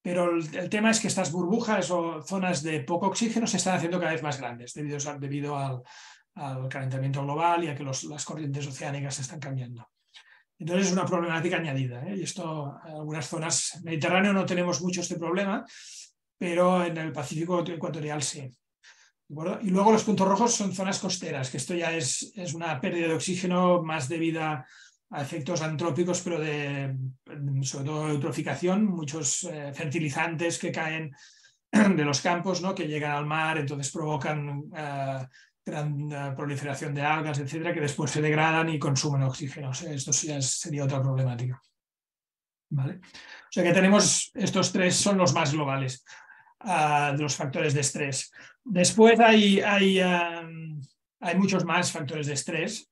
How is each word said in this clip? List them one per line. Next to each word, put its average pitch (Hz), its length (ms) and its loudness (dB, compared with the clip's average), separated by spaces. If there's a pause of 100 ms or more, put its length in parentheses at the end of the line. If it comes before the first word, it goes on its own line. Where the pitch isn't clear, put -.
Pero 175 300 0
el, 165 260 -2
el 180 140 -6
tema 214 220 4
es 220 80 2
que 190 80 -2
estas 175 220 0
burbujas 180 600 0
o 165 320 -2
zonas 180 400 -2
de 156 180 -2
poco 175 280 -2
oxígeno 226 380 0
se 190 120 -2
están 185 180 2
haciendo 170 240 -2
cada 160 120 0
vez 165 100 -4
más 139 180 -4
grandes 120 320 -10
debido, 147 240 -6 (220)
debido 143 400 -4
al, 131 240 -4 (540)
al 131 340 -6
calentamiento 135 520 -4
global 170 420 2
y 160 40 -2
a 143 60 -4
que 135 80 -8
los, 131 220 -6
las 147 200 -8
corrientes 147 420 -6
oceánicas 139 500 -6
se 139 60 -8
están 156 180 -10
cambiando. 123 500 -8 (680)
Entonces 180 280 0
es 180 60 0
una 185 120 2
problemática 170 540 0
añadida, 135 480 -4
¿eh? 202 100 -6
Y 180 60 -6
esto, 156 640 -8
en 160 80 -14
algunas 151 340 -6
zonas, 165 560 -4
Mediterráneo 175 480 2
no 190 140 2
tenemos 180 340 0
mucho 180 220 -2
este - 140 -6
problema, 190 500 -2 (680)
pero 180 480 2
en 165 140 -4
el 160 140 -6
Pacífico 160 540 -2
ecuatorial 151 560 -6
sí. - 180 -6
¿De - 920 -20
acuerdo? 170 300 -6
Y 202 80 -2
luego 196 220 8
los 214 120 6
puntos 190 240 4
rojos 196 260 4
son 196 200 -2
zonas 190 240 -2
costeras, 156 500 -4
que - 80 -10
esto 151 180 -4
ya 165 180 0
es, 160 440 -4
es 175 160 -6
una 165 280 -4
pérdida 170 280 0
de 160 60 2
oxígeno 180 680 2
más 156 260 -2
debida 160 580 -2 (440)
a 151 120 -6
efectos 160 400 -4
antrópicos, 170 600 0
pero 170 180 -2
de, 143 540 -4 (680)
sobre 135 240 -6
todo 151 240 -2
eutroficación, 160 720 0
muchos, 160 600 -2
eh, 151 280 -8
fertilizantes 160 840 -2
que 175 140 -4
caen 160 400 -4 (340)
<clears throat> - 260 -20
de 190 320 6
los 147 160 0
campos, 175 400 0
¿no? 190 140 -2
Que 175 140 -4
llegan 147 240 -2
al 147 140 -2
mar, 156 300 0
entonces 143 360 -4
provocan, 151 720 -4 (120)
eh, 139 500 -6 (380)
gran, 147 480 -4
eh, 143 240 -6
proliferación 143 580 -4
de 143 80 -2
algas, 151 360 2
etcétera, 160 340 -4
que 165 80 -2
después 143 300 -2
se 151 100 0
degradan 160 480 4
y 160 100 0
consumen 139 440 2
oxígeno. 135 480 -4
O 131 40 -4
sea, 160 180 -8
esto 143 200 -4
sí - 200 0
es, 139 260 -2
sería 143 260 -4
otra 135 160 0
problemática. 127 600 -2 (1080)
¿Vale? 143 260 -2
O - 560 -20
sea 180 100 0
que 175 100 6
tenemos, 190 600 6
estos 185 380 2
tres 180 240 4
son 202 200 4
los 180 160 6
más 156 200 2
globales, 135 520 -2 (560)
ah, 151 560 2
de 151 60 0
los 147 140 -2
factores 151 360 0
de 143 80 2
estrés. 139 520 -4 (320)
Después 220 560 8
hay, 214 400 10
hay, 196 400 4
ah, 170 480 0 (720)
hay 170 160 -2
muchos 185 280 4
más 170 280 2
factores 156 340 -4
de 147 60 -2
estrés 165 600 -4